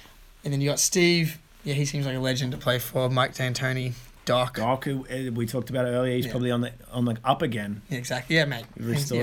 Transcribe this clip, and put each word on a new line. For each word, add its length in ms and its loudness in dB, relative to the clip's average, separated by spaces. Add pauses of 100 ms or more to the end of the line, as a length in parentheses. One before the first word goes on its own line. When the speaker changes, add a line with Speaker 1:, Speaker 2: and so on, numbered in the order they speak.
(440)
Speaker 1:
And 80 -2
then 80 0
you 100 2
got 80 -2
Steve. 600 4 (260)
Yeah, 100 -2
he 100 2
seems 220 -2
like 100 -2
a 40 -2
legend 320 0
to 60 -6
play 200 2
for. 320 0
Mike 240 2
D'Antoni, 600 -2 (300)
Doc. 320 2
Speaker 2:
Doc, 280 2
who, 260 -2
uh, 220 -4
we 140 0
talked 240 -4
about 160 2
it 40 0
earlier, 260 2
he's 100 0
Speaker 1:
Yeah. 40 -6
Speaker 2:
probably 220 0
on 80 2
the, 100 -2 (220)
on 140 0
the 180 0
up 180 2
again. 480 -4
Speaker 1:
Yeah, 80 -4
exactly. 380 -2
Yeah, 80 6
mate. 220 -4 (120)
Speaker 2:
Restored 440 0